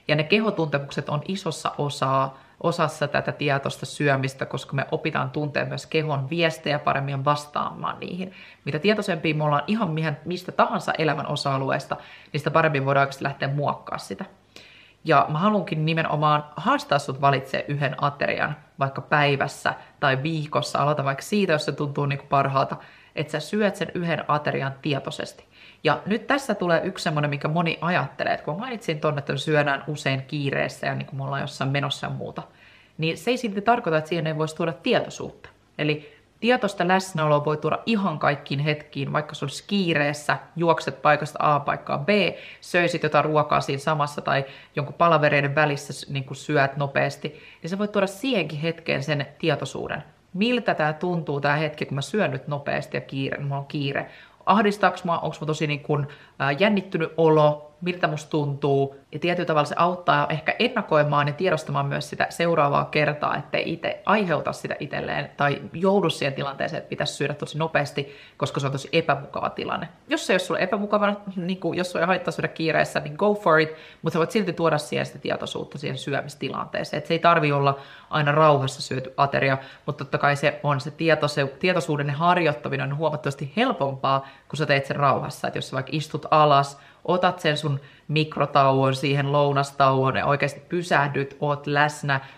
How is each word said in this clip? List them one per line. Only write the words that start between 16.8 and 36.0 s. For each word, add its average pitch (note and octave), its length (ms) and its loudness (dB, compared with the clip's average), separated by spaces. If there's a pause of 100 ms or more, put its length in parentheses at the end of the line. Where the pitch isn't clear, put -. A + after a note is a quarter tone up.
sut C3 220 -4
valitse C3+ 480 2
yhden C#3+ 360 -2
aterian C#3+ 520 -2 (220)
vaikka C3+ 220 -2
päivässä C#3 720 0 (260)
tai C3+ 220 2
viikossa. D3+ 560 -2
Aloita C#3+ 260 0
vaikka C3+ 180 -2
siitä, G3 300 2
jos D3+ 120 2
se D#3 80 -2
tuntuu, C#3+ 340 -2
niinku, C#3 220 -4
parhaalta, C#3 480 2 (400)
että D#3 140 -4
sä D3+ 100 -4
syöt G3+ 360 0
sen E3 180 -4
yhden E3+ 340 -2
aterian C#3+ 540 0
tietoisesti. - 640 -6 (400)
Ja D3 220 2
nyt A3 200 -2
tässä C4+ 280 0
tulee F3 300 2
yksi F#3 180 -6
semmonen, D3+ 280 0
mikä C#3+ 180 -4
moni E3 320 0
ajattelee, D#3 540 0
että - 100 -6
kun D#3 140 -4
mainitsin G#3+ 420 -6
tonne, D3+ 180 0
että C#3 140 -4
me C#3+ 60 -2
syödään C#3+ 480 2
usein C#3 360 -2
kiireessä C#3+ 640 -4
ja, C#3 80 -2
niinku, C#3 220 -8
me C3+ 80 -6
ollaan C#3 160 -4
jossain C3+ 300 -4
menossa C#3 360 -2
ja C#3 40 -4
muuta, B2+ 320 -8 (560)
niin D#3+ 200 0
se - 120 -2
ei B3+ 60 2
silti G#3 240 -4
tarkoita, G#3+ 380 2
että D#3 100 -2
siihen E3 180 0
ei D#3 120 -2
voisi D#3 180 -2
tuoda E3 160 -2
tietoisuutta. - 760 -2 (300)
Eli D3+ 360 -2 (260)